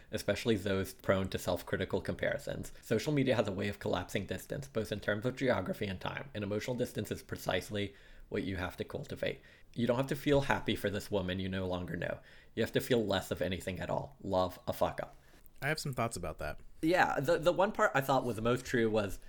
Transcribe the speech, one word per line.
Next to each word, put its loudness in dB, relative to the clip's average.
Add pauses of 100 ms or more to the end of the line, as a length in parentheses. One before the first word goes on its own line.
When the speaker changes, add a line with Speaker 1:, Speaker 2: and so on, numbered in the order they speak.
(120)
Speaker 1:
especially 2
those 0
prone 2
to -4
self-critical 0
comparisons. -4 (120)
Social 0
media 4
has 2
a -2
way -2
of -6
collapsing -2
distance, -6
both -4
in -4
terms -2
of -2
geography 0
and -4
time, -6
and -4
emotional -2
distance -2
is -6
precisely -4 (340)
what -2
you -2
have -4
to -4
cultivate. -6 (340)
You 0
don't 4
have 0
to 0
feel 4
happy 2
for 0
this -4
woman 0
you -2
no -2
longer -2
know. -4 (360)
You 0
have -2
to 4
feel 4
less 0
of -2
anything -2
at -6
all. -2
Love, 2 (100)
a 0
fuck 0
up." -12 (460)
Speaker 2:
I -2
have -2
some -4
thoughts -2
about -6
that. -4 (240)
Speaker 1:
Yeah, 4
the, 4
the 4
one 4
part 4
I 4
thought 4
was -2
most 2
true 4
was 2 (100)